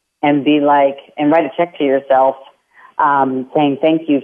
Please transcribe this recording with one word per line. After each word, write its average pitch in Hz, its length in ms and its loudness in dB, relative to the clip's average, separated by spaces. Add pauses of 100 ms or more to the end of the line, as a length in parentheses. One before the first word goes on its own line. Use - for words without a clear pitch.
(220)
and 147 220 0
be 147 160 2
like, 143 380 2 (180)
and 147 160 0
write 160 140 2
a 135 100 -10
check 170 220 -4
to 156 60 -2
yourself, 135 520 0 (600)
um, 131 560 0
saying 143 260 0
thank 160 280 -2
you 139 160 0